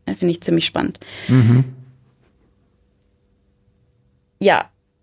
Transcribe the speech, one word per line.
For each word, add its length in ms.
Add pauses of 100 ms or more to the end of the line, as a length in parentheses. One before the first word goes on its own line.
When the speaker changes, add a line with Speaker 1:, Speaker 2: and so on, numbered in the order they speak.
Speaker 1:
finde 240
ich 100
ziemlich 240
spannend. 360 (280)
Speaker 2:
Mhm. 360 (2750)
Speaker 1:
Ja, 300 (320)